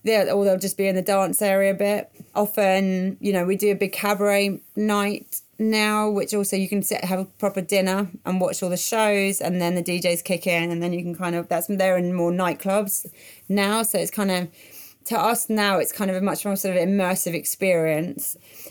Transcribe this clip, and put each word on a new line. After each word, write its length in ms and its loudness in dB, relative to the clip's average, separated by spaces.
yeah, 280 2
or 140 2
they'll 120 4
just 200 -4
be 100 0
in 80 0
the 60 0
dance 400 0
area 300 2
a 40 0
bit. 360 -2
Often, 840 2
you 140 0
know, 120 2
we 100 0
do 160 2
a 40 2
big 180 -2
cabaret 640 0
night 640 -2
now, 500 2
which 240 0
also 220 0
you 120 0
can 140 0
sit, 220 -2
have 160 -2
a 60 -4
proper 360 -4
dinner 480 0
and 160 0
watch 220 -2
all 80 -2
the 60 -2
shows, 600 0
and 220 -2
then 140 0
the 80 -2
D 160 -2
Js 240 0
kick 240 -2
in, 240 2
and 100 -2
then 100 -2
you 120 -4
can 100 -6
kind 220 -4
of, 140 -4
that's, 180 -2
they're 320 2
in 160 0
more 160 2
nightclubs 760 0
now, 360 2
so 160 0
it's 100 -2
kind 220 0
of, 160 0
to 160 -2
us 300 0
now, 300 2
it's 120 -2
kind 200 -2
of 60 -2
a 40 -2
much 240 -2
more 100 -2
sort 220 0
of 60 4
immersive 500 0
experience. 1040 0